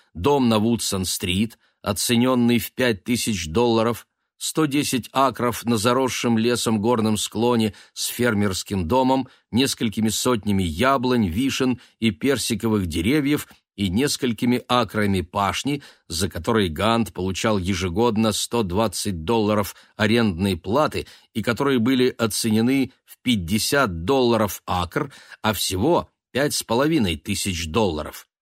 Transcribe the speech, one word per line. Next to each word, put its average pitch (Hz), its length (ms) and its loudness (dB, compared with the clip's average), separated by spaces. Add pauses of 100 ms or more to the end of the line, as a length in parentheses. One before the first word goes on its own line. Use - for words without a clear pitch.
(120)
дом 131 380 2
на 110 80 4
Вудсон-стрит, 101 1000 -2 (220)
оцененный 120 800 2
в - 140 -6
пять 120 320 0
тысяч 107 440 -2
долларов, 113 580 0 (300)
сто - 300 -2
десять 135 460 -2
акров 120 520 0
на 117 120 2
заросшем 123 600 0
лесом 113 440 0
горном 110 360 2
склоне 110 580 0 (200)
с - 140 -6
фермерским 101 800 -2
домом, 131 400 2 (240)
несколькими 113 560 0
сотнями 104 560 0
яблонь, 120 640 0
вишен 127 520 -2 (200)
и 113 100 2
персиковых 107 760 -2
деревьев 135 600 0 (300)
и 101 120 -2
несколькими 123 800 0
акрами 107 540 2
пашни, 101 600 -2 (280)
за 92 200 -2
которые 104 420 0
Гант 107 420 0
получал 95 440 -2
ежегодно 98 760 0
сто 117 320 -2
двадцать 95 600 -4
долларов 104 520 0 (200)
арендной 101 600 0
платы 98 500 -2 (280)
и 110 80 -4
которые 131 360 0
были 127 300 2
оценены 117 840 0 (120)
в - 180 -20
пятьдесят 104 840 0
долларов 117 600 2
акр, 90 460 -4 (280)
а 110 120 2
всего 101 580 0 (220)
пять 135 220 -2
с - 100 -6
половиной 123 520 0
тысяч 87 520 -4
долларов. 80 580 -2 (160)